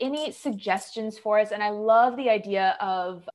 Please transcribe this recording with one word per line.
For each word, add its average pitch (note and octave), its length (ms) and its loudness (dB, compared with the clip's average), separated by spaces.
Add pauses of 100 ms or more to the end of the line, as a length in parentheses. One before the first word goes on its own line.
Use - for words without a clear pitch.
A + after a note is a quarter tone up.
any D4 320 -4
suggestions A3 840 -6
for G#3 220 2
us? G#3+ 140 2
And G#3 100 -4
I G#3 80 0
love A3 460 4
the C4 120 -2
idea G3 520 2
of F#3 540 -4